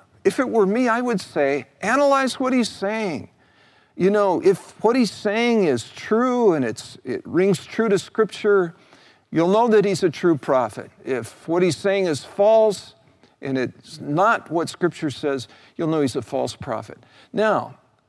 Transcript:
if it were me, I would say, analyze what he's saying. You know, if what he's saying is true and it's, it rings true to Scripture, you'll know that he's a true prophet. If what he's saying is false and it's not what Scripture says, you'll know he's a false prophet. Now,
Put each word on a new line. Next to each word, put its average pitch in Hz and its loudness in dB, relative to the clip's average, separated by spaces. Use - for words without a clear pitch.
if 196 2
it 254 -2
were 214 4
me, 233 2
I 233 0
would 240 -2
say, 143 -2
analyze 269 2
what 254 0
he's 247 0
saying. 196 -6
You 180 2
know, 202 2
if - 0
what 233 2
he's 240 2
saying 220 0
is 127 -2
true 240 0
and 139 0
it's, - -8
it 120 -6
rings 175 0
true 226 -2
to 196 2
Scripture, 196 0
you'll 165 0
know 226 4
that 214 4
he's 196 0
a 175 2
true 165 0
prophet. 123 -2
If 120 -8
what 170 0
he's 175 2
saying 196 0
is 151 -4
false 220 2
and 135 -4
it's - -8
not 175 0
what 160 -4
Scripture 160 -4
says, 135 -4
you'll 165 -2
know 156 0
he's 135 0
a 127 -4
false 127 -6
prophet. 113 -10
Now, 202 0